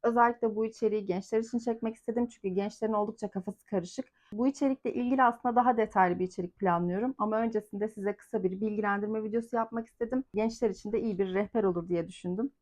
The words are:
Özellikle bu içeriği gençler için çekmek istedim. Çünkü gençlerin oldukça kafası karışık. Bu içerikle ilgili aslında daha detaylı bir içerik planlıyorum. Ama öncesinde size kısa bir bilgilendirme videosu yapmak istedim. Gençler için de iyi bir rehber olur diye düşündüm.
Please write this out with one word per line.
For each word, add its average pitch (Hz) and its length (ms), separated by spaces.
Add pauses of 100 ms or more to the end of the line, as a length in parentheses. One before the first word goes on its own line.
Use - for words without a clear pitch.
Özellikle 233 520
bu 220 100
içeriği 214 400
gençler 196 340
için 226 200
çekmek 226 360
istedim. 240 320
Çünkü - 200
gençlerin 208 460
oldukça 208 380
kafası - 340
karışık. 180 400 (260)
Bu 226 160
içerikle 277 460
ilgili 254 300
aslında 240 320
daha 247 220
detaylı 190 420
bir 185 60
içerik 180 340
planlıyorum. 180 580
Ama 214 200
öncesinde 220 500
size 202 280
kısa - 280
bir 185 80 (100)
bilgilendirme 208 600
videosu 226 320
yapmak 226 320
istedim. 247 360 (100)
Gençler 220 360
için 208 220
de 220 100
iyi 202 180
bir 190 140
rehber 202 300
olur 175 260
diye 170 180
düşündüm. 185 440 (100)